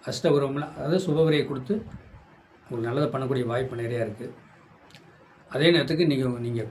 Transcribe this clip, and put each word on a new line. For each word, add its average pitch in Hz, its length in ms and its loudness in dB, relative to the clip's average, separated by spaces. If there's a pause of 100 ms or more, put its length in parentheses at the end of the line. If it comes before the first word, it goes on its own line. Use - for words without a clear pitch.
அஷ்ட 151 240 0
விரயம்லாம், 143 420 0
அதாவது 156 240 -2
சுப 160 280 2
விரயம் 151 220 4
கொடுத்து 135 280 -4 (960)
உங்களுக்கு 117 180 -4
நல்லதை 143 200 0
பண்ணக்கூடிய 131 380 -2
வாய்ப்பு 120 300 -2
நிறையா 117 260 -2
இருக்குது. 110 300 -8 (1160)
அதே 151 220 4
நேரத்துக்கு 160 360 4
நீங்க, 131 320 0
நீங்க 117 320 -4